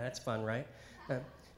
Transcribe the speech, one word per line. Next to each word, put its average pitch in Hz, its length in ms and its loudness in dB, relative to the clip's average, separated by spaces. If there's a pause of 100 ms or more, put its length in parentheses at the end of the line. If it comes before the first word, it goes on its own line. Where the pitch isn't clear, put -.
that's 127 180 0
fun, 110 240 4
right? 113 240 4 (440)
Uh, 131 80 4 (400)